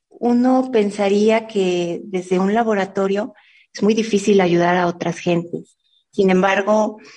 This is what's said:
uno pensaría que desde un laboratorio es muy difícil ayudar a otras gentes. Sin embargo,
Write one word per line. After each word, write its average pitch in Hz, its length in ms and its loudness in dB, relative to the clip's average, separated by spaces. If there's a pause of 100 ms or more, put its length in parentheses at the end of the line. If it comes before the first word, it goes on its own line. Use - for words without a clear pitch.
uno 254 640 0
pensaría 208 760 0
que 180 560 -2
desde 180 340 -4
un 196 160 0
laboratorio 196 800 -2 (380)
es - 100 -16
muy 214 120 4
difícil 208 460 2
ayudar 175 360 2
a 180 100 0
otras 170 320 -6
gentes. 170 580 -6 (360)
Sin 196 180 2
embargo, 202 680 2 (180)